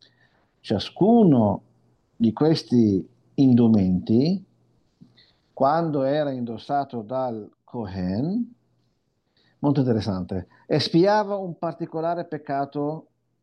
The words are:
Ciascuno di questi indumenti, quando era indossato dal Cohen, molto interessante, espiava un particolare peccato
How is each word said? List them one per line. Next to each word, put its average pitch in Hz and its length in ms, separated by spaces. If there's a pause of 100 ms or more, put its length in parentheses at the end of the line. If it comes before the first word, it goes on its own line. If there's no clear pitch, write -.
(580)
Ciascuno 143 1040 (540)
di 113 160
questi 117 760 (280)
indumenti, 117 1080 (1120)
quando 147 500
era 143 280
indossato 123 720
dal 117 460 (140)
Cohen, 117 920 (1040)
molto 143 220
interessante, 98 680 (180)
espiava 196 680
un 185 220
particolare 165 640
peccato 147 840 (340)